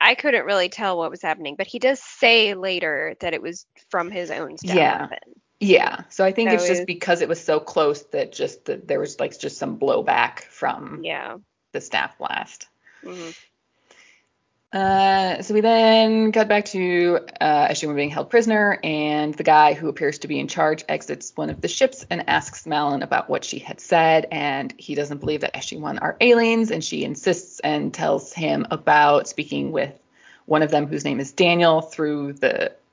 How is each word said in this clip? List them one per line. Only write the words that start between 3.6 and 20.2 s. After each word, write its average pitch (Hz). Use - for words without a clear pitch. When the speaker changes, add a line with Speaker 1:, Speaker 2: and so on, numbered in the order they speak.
Speaker 1:
from 180
his 180
own 151
staff 180
Speaker 2:
Yeah. 151
Speaker 1:
weapon. -
Speaker 2:
Yeah. -
So -
I 190
think 226
Speaker 1:
So -
Speaker 2:
it's 180
just 180
Speaker 1:
it 180
Speaker 2:
because 175
it 156
was 165
so 151
close 147
that -
just -
the, -
there 131
was, 147
like, 143
just -
some 123
blowback 123
from -
Speaker 1:
Yeah. 143
Speaker 2:
the -
staff -
blast. -
Speaker 1:
Mm-hmm. 180
Speaker 2:
Uh, 190
so 196
we 214
then 220
cut 220
back 208
to, 175
uh, 151
S 151
G 160
one 147
being 143
held 143
prisoner, 214
and 151
the -
guy 151
who 156
appears 143
to 151